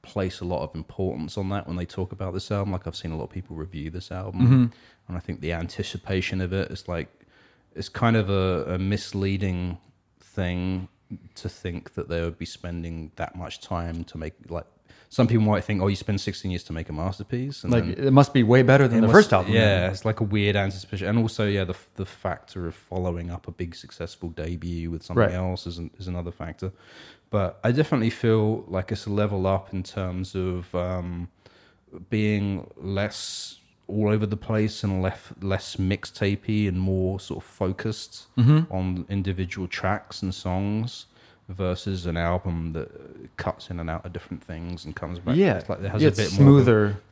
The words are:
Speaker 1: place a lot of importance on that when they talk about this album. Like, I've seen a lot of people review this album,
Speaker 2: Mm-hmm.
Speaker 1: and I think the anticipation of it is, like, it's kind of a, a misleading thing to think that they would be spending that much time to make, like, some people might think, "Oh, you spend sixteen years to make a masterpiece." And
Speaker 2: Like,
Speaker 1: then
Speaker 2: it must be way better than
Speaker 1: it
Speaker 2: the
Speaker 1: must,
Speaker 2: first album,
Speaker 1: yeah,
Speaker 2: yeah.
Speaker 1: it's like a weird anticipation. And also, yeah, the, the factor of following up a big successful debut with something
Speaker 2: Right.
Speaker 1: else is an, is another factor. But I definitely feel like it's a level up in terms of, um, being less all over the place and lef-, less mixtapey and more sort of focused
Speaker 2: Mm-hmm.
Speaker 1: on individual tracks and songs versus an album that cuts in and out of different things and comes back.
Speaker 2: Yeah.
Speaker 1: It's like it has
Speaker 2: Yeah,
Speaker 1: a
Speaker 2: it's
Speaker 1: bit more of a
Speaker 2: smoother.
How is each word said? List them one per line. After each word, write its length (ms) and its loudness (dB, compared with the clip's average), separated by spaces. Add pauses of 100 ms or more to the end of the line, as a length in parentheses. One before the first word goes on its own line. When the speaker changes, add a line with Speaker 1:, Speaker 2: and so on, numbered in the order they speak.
Speaker 1:
place 360 -4
a 60 -8
lot 180 -4
of 120 -10
importance 640 -6
on 120 -4
that 180 -4
when 80 -6
they 100 -4
talk 260 -8
about 220 -8
this 180 -8
album. 200 -2
Like, 160 -4
I've 80 -10
seen 160 -8
a 60 -4
lot 80 -6
of 60 -12
people 240 -10
review 340 -8
this 220 -12
album, 300 -4
Speaker 2:
Mm-hmm. 240 8 (420)
Speaker 1:
and 100 -8
I 20 -6
think 220 -8
the 120 -2
anticipation 880 -4
of 120 -2
it 180 -2
is, 160 -10
like, 220 -6 (640)
it's 140 -8
kind 260 2
of 140 2
a, 460 0
a 20 -2
misleading 1000 -2 (420)
thing 680 -4 (480)
to 140 -8
think 460 -10
that 140 -8
they 120 -2
would 160 -4
be 80 -10
spending 680 -10
that 200 -8
much 260 -12
time 440 -6
to 120 -16
make, 160 -8 (160)
like, 160 -8 (440)
some 160 4
people 200 4
might 180 2
think, 180 -2
"Oh, 60 2
you 80 2
spend 240 -2
sixteen 320 -6
years 140 -6
to 80 -8
make 160 -6
a 40 -8
masterpiece." 680 -6
And 80 -2
Speaker 2:
Like, 140 4 (100)
Speaker 1:
then 120 0
Speaker 2:
it 40 6
must 220 8
be 100 6
way 180 8
better 280 8
than 80 4
Speaker 1:
it 40 6
Speaker 2:
the 60 6
Speaker 1:
must, 80 8
Speaker 2:
first 160 10
album, 220 4
Speaker 1:
yeah, 80 8 (240)
Speaker 2:
yeah. 40 2
Speaker 1:
it's 140 -8
like 160 0
a 60 0
weird 320 2
anticipation. 500 -2
And 100 2
also, 300 2
yeah, 160 2
the, 140 -4 (180)
the 100 -6
factor 640 -8
of 80 -8
following 560 -4
up 160 -10
a 40 -12
big 220 -8
successful 540 -12
debut 640 -6
with 120 -8
something 200 2
Speaker 2:
Right. 100 2
Speaker 1:
else 320 -4
is 120 -10
an, 200 -10
is 120 -10
another 220 -6
factor. 420 -10 (560)
But 340 0
I 80 4
definitely 380 2
feel 580 2
like 240 -4
it's 140 -6
a 40 -8
level 380 0
up 260 0
in 80 -4
terms 540 -6
of, 400 -4
um, 540 -4 (800)
being 640 0
less 840 -6 (280)
all 220 2
over 160 4
the 120 -2
place 460 -2
and 180 0
lef-, 400 -4
less 360 -4
mixtapey 880 0
and 120 0
more 420 0
sort 160 -8
of 120 -14
focused 760 -4 (120)
Speaker 2:
Mm-hmm. 360 6
Speaker 1:
on 340 -2
individual 640 -4
tracks 520 -4
and 140 -4
songs 720 -4 (440)
versus 560 -4
an 120 -2
album 560 -2
that 160 -6 (480)
cuts 320 -6
in 100 -8
and 100 -6
out 160 -6
of 60 -10
different 320 -12
things 400 -10
and 100 -12
comes 260 -8
back. 180 0
Speaker 2:
Yeah. 220 4
Speaker 1:
It's 100 -10
like 100 -4
it 100 -6
has 120 0
Speaker 2:
Yeah, 80 6
Speaker 1:
a 20 4
Speaker 2:
it's 60 -4 (180)
Speaker 1:
bit 60 6
more 80 12
of 80 12
a 80 8
Speaker 2:
smoother. 320 4 (140)